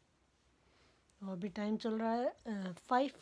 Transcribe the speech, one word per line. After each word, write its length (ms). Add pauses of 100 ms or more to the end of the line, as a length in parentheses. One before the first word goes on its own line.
(1200)
और 60
अभी 200
time 280
चल 160
रहा 200
है, 220 (120)
अ, 240
फ़ाइव 400 (100)